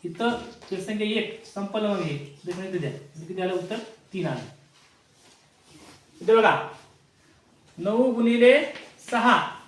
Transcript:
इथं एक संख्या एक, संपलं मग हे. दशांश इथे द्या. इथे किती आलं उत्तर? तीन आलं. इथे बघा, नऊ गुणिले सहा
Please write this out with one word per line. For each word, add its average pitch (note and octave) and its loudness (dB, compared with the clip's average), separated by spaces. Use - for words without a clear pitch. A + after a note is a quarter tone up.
इथं A3+ -2
एक F#3+ -8
संख्या G#3+ -4
एक, - -4
संपलं G3+ -4
मग G3 -2
हे. D3 -8
दशांश F3+ -8
इथे F#3 -6
द्या. D3 -4
इथे - -14
किती F#3 -8
आलं F#3 -4
उत्तर? F3+ -6
तीन F3 -4
आलं. - -6
इथे G3+ 6
बघा, G#3 4
नऊ A3+ 2
गुणिले A#3+ 6
सहा A#3 2